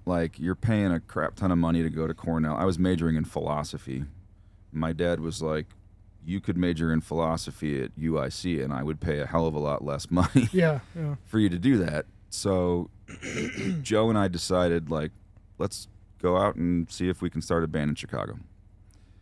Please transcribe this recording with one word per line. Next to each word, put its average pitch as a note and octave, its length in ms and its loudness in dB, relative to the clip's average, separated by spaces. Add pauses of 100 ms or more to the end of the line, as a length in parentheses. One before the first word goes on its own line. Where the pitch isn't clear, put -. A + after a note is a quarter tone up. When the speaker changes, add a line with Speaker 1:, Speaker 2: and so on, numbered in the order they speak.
Speaker 1:
like, E2+ 340 0
you're F2 160 0
paying G#2 380 2
a E2 80 0
crap - 340 -4
ton F#2+ 160 2
of E2+ 60 4
money E2 260 4
to D#2+ 60 0
go D#2 180 -2
to E2 60 -4
Cornell." D#2+ 420 -2
I - 80 0
was F2+ 160 2
majoring E2 380 2
in D2 80 0
philosophy. D2 800 -6 (640)
My D#2+ 220 -2
dad E2+ 260 2
was D#2+ 220 -6
like, D#2 260 -2 (580)
"You F#2 140 -4
could F#2 160 -2
major E2+ 380 2
in D#2+ 80 2
philosophy D#2 840 -2
at - 140 -8
U D#2+ 200 0
I C2+ 120 -2
C E2 320 -2
and C2+ 100 -4
I C2 100 -4
would D2+ 200 -4
pay D2 180 -2
a C#2+ 80 -2
hell E2 180 2
of D#2+ 80 0
a D2+ 60 -4
lot C#2+ 240 -2
less C#2+ 260 -6
<laughs> - 0 -
money F2+ 440 4
Speaker 2:
Yeah, D#3+ 260 4 (160)
yeah. D3+ 200 -4 (100)
Speaker 1:
for A2 120 -2
you G#2 120 4
to F2 100 -2
do B2 200 4
that." D2+ 260 -2 (240)
So F2+ 600 0 (200)
<clears throat> F#3+ 720 -6
Joe A2 280 2
and A2 80 4
I G2 120 4
decided, E2+ 600 2
like, D#2 220 -2 (460)
"Let's - 320 -6 (320)
go F2+ 160 4
out G2+ 180 4
and F2 340 0
see F2+ 200 -2
if F2+ 120 -4
we F2 80 -2
can D#2 120 -4
start E2+ 240 2
a - 20 -6
band D2+ 220 -2
in D2 60 0
Chicago." - 440 -8 (840)